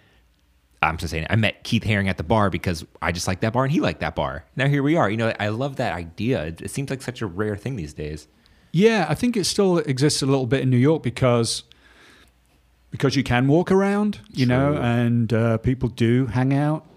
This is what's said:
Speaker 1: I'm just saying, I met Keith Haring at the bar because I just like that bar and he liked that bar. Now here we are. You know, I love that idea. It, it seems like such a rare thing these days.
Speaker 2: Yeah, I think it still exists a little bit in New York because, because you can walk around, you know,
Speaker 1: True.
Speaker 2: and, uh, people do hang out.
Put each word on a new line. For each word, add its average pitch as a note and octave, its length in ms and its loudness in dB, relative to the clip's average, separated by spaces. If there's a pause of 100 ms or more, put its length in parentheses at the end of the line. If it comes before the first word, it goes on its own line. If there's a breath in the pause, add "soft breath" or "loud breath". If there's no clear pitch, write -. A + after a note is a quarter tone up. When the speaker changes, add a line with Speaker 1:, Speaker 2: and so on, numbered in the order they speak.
(840 soft breath)
Speaker 1:
I'm D#2+ 160 2
just F2 140 -6
saying, D#2+ 180 -2
I G#2 60 2
met G#2+ 280 0
Keith A2+ 200 -2
Haring G2+ 240 0
at F#2 100 -2
the - 40 -6
bar G2+ 280 2
because E2+ 340 -4 (160)
I E2+ 100 -2
just F2 160 -4
like F#2 140 -4
that A2 140 -2
bar B2+ 100 0
and C3+ 80 -2
he A#3 80 0
liked F#2 200 -2
that D#2 160 -4
bar. C#2 280 -4 (100)
Now C3+ 140 -2
here C#3+ 140 0
we D3+ 140 2
are. B2+ 120 2
You G#2+ 80 -2
know, A2+ 240 0
I G#2 80 -2
love C3 280 -6
that G#2+ 180 -2
idea. F2 520 -4
It, E2+ 140 -10
it - 100 -10
seems C3+ 200 -6
like C3 100 -8
such B2 220 -10
a A2 40 -6
rare G2+ 300 -4
thing B2+ 200 -8
these D2+ 180 -10
days. D2+ 340 -10 (440 soft breath)
Speaker 2:
Yeah, G#3 360 2
I D#3 60 0
think B3 220 -2
it F3+ 80 0
still F#3 340 2
exists C#3+ 420 0
a C#3+ 60 -2
little C3+ 200 2
bit C3+ 140 0
in C3 80 0
New B2+ 80 4
York C#3+ 260 4
because, A#2+ 600 0 (1300 loud breath)
because C3 260 0
you C3+ 60 2
can B2 260 2
walk E3 220 4
around, G3+ 480 2 (120)
you - 140 0
know, C3+ 300 2
Speaker 1:
True. C#3+ 80 -2
Speaker 2:
and, A#2+ 500 2
uh, A2+ 260 2
people B2+ 300 -2
do A#2+ 380 2
hang B2+ 260 0
out. D3 320 0 (120)